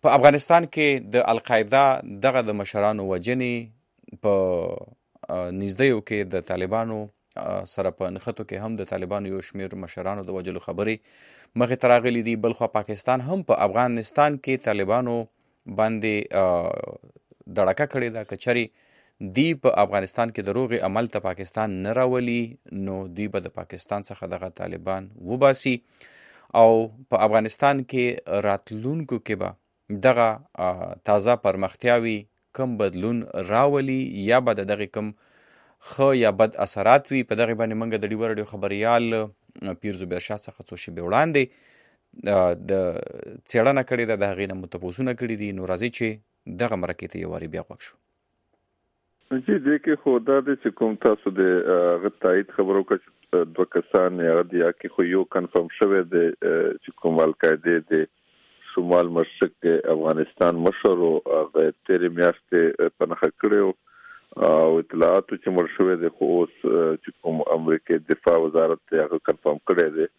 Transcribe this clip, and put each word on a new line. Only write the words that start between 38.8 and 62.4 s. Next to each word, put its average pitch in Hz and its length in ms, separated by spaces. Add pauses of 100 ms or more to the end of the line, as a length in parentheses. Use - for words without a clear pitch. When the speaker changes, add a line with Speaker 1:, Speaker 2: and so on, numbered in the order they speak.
Speaker 1:
آ، 104 600
پیر 101 200
زبیر 90 260
شاه 107 180
څخه - 320
څو 90 60
شیبې 85 260
وړاندې، 135 420 (840)
آ، 92 240
د - 180 (800)
څېړنه 127 340
کړې 120 220
ده، 110 100
د 101 80
هغې 98 240
نه 95 60
مو 92 140
تپوسونه 95 460
کړي 117 220
دي. 104 160
نو 92 140
راځئ 92 240
چې 110 280 (300)
دغه 110 280
مرکې 87 320
ته 87 120
یو 87 100
وارې 82 180
بیا 82 140
غوږ - 200
شو. - 160 (1300)
Speaker 2:
جی، 131 280
دې 143 180
کې 151 260
خو 127 160
دا 139 200
دی 139 120
چې 123 180
کوم 110 260
تاسو 107 340
د، 92 100
آ، 90 380 (180)
هغه 90 160 (100)
تایید 92 280
خبره 98 300
وکړه 92 180
چې، - 120 (240)
آ، 87 100
دوه 82 220
کسان 92 540
یې 85 40
هغه 82 200
دي، 87 140
یا 85 120
کې - 200
خو - 140
یو 92 200
کنفرم 87 440
شوی 98 360
دی، 85 240
آ، 85 260 (300)
چې - 120
کوم 82 240
القاعدې 80 580 (140)
د 78 160 (680)
شمال 87 320
مشرق 85 440 (120)
کې 82 280
افغانستان 80 640
مشر 90 420
و، 82 300
هغه 78 340
یې 78 100 (160)
تېرې 87 220
میاشتې، 85 760